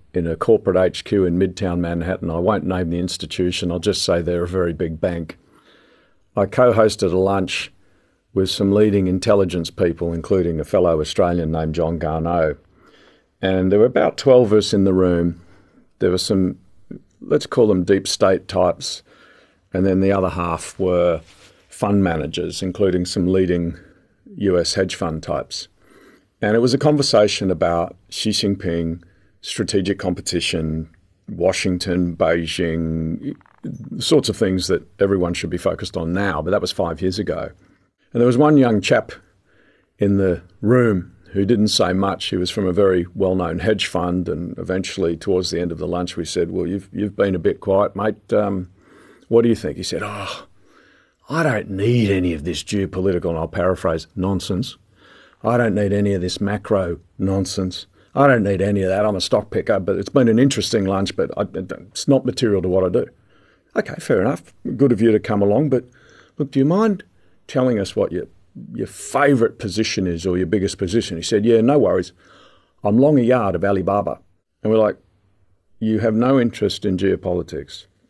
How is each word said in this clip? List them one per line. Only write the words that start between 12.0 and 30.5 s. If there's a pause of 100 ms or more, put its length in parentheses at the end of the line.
And
there
were
about
twelve
of
us
in
the
room. (580)
There
were
some, (640)
let's
call
them
deep
state
types, (720)
and
then
the
other
half
were (480)
fund
managers,
including
some
leading (600)
U
S
hedge
fund
types. (760)
And
it
was
a
conversation
about (120)
Xi
Jinping, (380)
strategic
competition, (400)